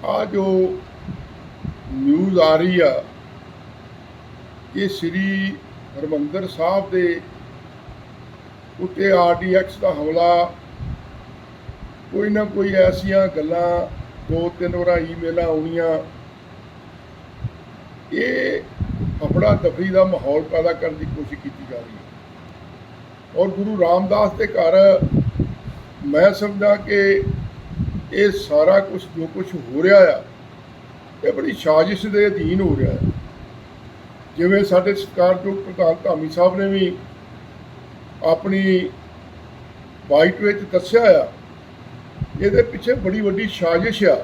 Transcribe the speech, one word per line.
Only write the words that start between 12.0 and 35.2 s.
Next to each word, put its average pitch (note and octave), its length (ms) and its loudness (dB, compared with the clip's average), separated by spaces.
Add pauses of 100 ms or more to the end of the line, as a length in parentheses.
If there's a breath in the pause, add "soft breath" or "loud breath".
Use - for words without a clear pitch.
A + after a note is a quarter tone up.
ਕੋਈ G#3 180 -2
ਨਾ G#3 140 0 (140)
ਕੋਈ G3 160 0 (100)
ਐਸੀਆਂ F#3+ 440 2 (100)
ਗੱਲਾਂ, E3+ 500 -2 (440)
ਦੋ E3+ 280 -2
ਤਿੰਨ F3 160 -4
ਵਾਰਾਂ F3 240 2
ਈਮੇਲਾਂ E3 480 -4
ਆਉਣੀਆਂ, D#3+ 500 -2 (2250)
ਇਹ - 480 -2 (640)
ਹਫੜਾ - 280 2 (120)
ਦਫੜੀ F3 260 -2
ਦਾ F#3+ 160 4
ਮਾਹੌਲ D3 360 0 (100)
ਪੈਦਾ E3+ 220 0
ਕਰਨ D#3 240 -6
ਦੀ - 80 -8
ਕੋਸ਼ਿਸ਼ D3 360 -10
ਕੀਤੀ C#3 300 -14
ਜਾ B2 60 -12
ਰਹੀ A2 180 -16
ਹੈ। - 1500 -12
ਔਰ G3 60 2
ਗੁਰੂ G3+ 340 -6
ਰਾਮਦਾਸ F#3+ 560 2
ਦੇ G#3 100 -2
ਘਰ E3+ 280 2 (1300)
ਮੈਂ D#3 280 4
ਸਮਝਦਾ G3+ 420 0
ਕਿ G3 480 0 (880)
ਇਹ G3 180 2
ਸਾਰਾ G3 480 2
ਕੁਛ, G3 220 -4 (160)
ਜੋ D#3+ 160 -6
ਕੁਛ F#3 220 -8
ਹੋ C3+ 280 -4
ਰਿਹਾ G3 160 10 (120)
ਆ, B2 100 -2 (1040)
ਇਹ A#2+ 100 0
ਬੜੀ G3+ 200 -4 (100)
ਸਾਜ਼ਿਸ਼ E3+ 420 2
ਦੇ G#3 220 2
ਅਧੀਨ F#3 340 -2
ਹੋ E3 180 2
ਰਿਹਾ - 140 0
ਹੈ। - 180 -2 (1300)
ਜਿਵੇਂ G3 260 2
ਸਾਡੇ F#3 300 2
ਸਤਿਕਾਰਯੋਗ F#3 720 0